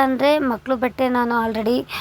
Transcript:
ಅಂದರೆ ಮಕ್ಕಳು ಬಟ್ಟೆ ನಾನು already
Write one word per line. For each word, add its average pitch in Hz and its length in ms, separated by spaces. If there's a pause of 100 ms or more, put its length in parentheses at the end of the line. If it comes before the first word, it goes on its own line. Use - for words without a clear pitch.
ಅಂದರೆ 269 380
ಮಕ್ಕಳು 254 380
ಬಟ್ಟೆ 247 320
ನಾನು 240 400
already 226 380 (140)